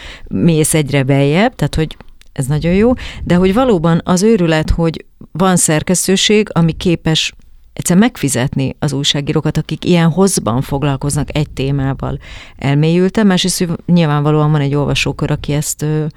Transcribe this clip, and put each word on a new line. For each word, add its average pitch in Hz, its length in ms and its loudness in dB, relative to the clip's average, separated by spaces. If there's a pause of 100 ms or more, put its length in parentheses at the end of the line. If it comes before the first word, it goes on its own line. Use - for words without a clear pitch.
(280)
mész 156 460 2
egyre 143 300 0
beljebb, 143 520 2
tehát - 200 -2
hogy 156 220 -4 (420)
ez 135 60 -4
nagyon 151 280 0
jó, 220 200 4 (300)
de 170 120 2
hogy 190 180 4
valóban 175 500 2
az 185 200 0
őrület, 170 460 2
hogy 165 360 -2 (260)
van 185 240 2
szerkesztőség, 185 960 0
ami 165 200 2
képes 160 640 -2 (400)
egyszerűen 185 320 2
megfizetni 135 760 -2
az 143 140 -2
újságírókat, 147 640 -2
akik 156 280 -6
ilyen 165 240 4
hosszban 143 520 0
foglalkoznak 143 760 -4
egy 147 140 -2
témával 135 720 -4 (380)
elmélyülten, 170 680 2
másrészt, 185 300 0
hogy 180 120 -2 (160)
nyilvánvalóan 151 640 2
van 151 100 2
egy 139 140 0
olvasókör, 139 560 -2
aki 147 220 -4
ezt, - 280 -4
ö, 151 240 -2 (120)